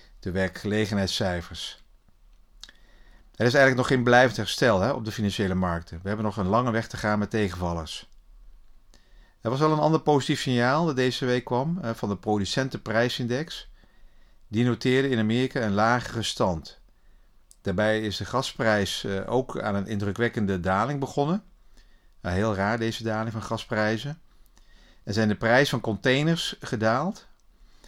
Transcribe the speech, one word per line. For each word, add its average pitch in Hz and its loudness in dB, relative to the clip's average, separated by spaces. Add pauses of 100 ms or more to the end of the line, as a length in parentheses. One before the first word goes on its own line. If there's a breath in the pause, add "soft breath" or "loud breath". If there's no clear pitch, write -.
(200 loud breath)
de 92 -8
werkgelegenheidscijfers. 95 -2 (1500 soft breath)
Er 110 2
is 120 4
eigenlijk 131 6
nog 123 0
geen 127 2
blijvend 123 6
herstel, 110 2
hè, 110 2
op 117 -4
de 110 -6
financiële 101 0
markten. 85 -4
We 95 -8
hebben 107 -2
nog 104 -4
een 98 0
lange 117 2
weg 113 -2
te - -14
gaan 107 0
met 104 -2
tegenvallers. 87 -4 (1300 soft breath)
Er 113 -2
was 131 0
wel 156 4
een 151 2
ander 156 4
positief 147 2
signaal 131 2
dat 156 0
deze 127 0
week 123 0
kwam, 156 -2
eh, 113 -4
van 110 -4
de 98 -2
producentenprijsindex. 120 -2 (760 soft breath)
Die 110 2
noteerde 127 2
in 123 0
Amerika 120 0
een 107 0
lagere 113 2
stand. 92 -2 (840)
Daarbij 107 0
is 107 -4
de 101 -8
gasprijs, 110 0
eh, 98 -4
ook 131 -2
aan 104 -2
een 98 -4
indrukwekkende 104 -2
daling 101 0
begonnen. 147 -2 (800 soft breath)
Nou, 90 -2
heel 107 2
raar, 101 0
deze 113 -4
daling 110 -4
van 107 -6
gasprijzen. 113 -2 (800 soft breath)
En 104 -4
zijn 110 2
de 104 2
prijs 120 4
van 120 -2
containers 139 0
gedaald. 123 -2 (600 soft breath)